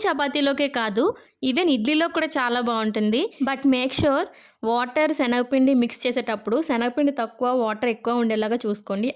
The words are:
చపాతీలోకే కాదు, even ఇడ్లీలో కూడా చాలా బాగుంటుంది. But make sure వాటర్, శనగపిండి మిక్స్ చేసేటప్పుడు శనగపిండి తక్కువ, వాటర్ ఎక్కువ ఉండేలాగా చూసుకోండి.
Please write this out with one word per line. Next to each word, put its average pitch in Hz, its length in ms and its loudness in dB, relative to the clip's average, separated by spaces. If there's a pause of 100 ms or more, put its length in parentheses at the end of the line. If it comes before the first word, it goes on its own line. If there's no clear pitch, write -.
చపాతీలోకే 285 720 0
కాదు, 226 280 0 (460)
even 330 260 2
ఇడ్లీలో 302 400 2
కూడా 320 200 0
చాలా 247 320 0
బాగుంటుంది. 220 540 0 (260)
But 269 160 -4 (100)
make 254 280 0
sure 294 240 2 (440)
వాటర్, 247 500 0
శనగపిండి 254 600 2
మిక్స్ 240 220 -2
చేసేటప్పుడు 240 640 -2
శనగపిండి 254 540 0
తక్కువ, 226 260 -4 (160)
వాటర్ 220 320 -2
ఎక్కువ 233 280 -2
ఉండేలాగా 220 420 0
చూసుకోండి. 208 500 -4